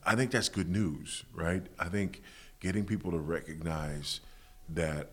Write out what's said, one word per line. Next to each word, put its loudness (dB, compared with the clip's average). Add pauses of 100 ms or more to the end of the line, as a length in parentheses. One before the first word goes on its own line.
I 4
think 4
that's 2
good 0
news, 0 (100)
right? 2 (140)
I 0
think 0 (380)
getting 2
people 0
to 2
recognize -2 (480)
that 0